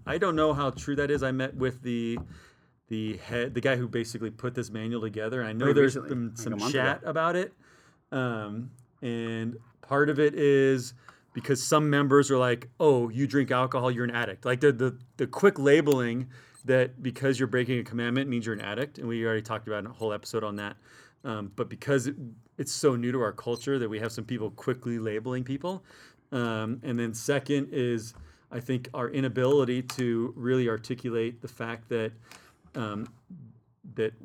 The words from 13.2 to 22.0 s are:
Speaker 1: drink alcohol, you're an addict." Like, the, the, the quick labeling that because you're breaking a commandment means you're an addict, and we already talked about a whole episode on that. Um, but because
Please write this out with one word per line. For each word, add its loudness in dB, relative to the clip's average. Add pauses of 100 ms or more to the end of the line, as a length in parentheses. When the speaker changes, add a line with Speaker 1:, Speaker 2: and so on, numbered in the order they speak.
Speaker 1:
drink 2
alcohol, 2
you're 0
an 0
addict." -4
Like, 2
the, 8
the, 0 (220)
the 0
quick 4
labeling 4 (380)
that 2
because 0
you're 0
breaking 0
a -2
commandment -2
means -2
you're -2
an -8
addict, -6
and -6
we -2
already 0
talked -6
about -6
a -10
whole -4
episode -6
on -6
that. -8 (480)
Um, -8
but -4
because -2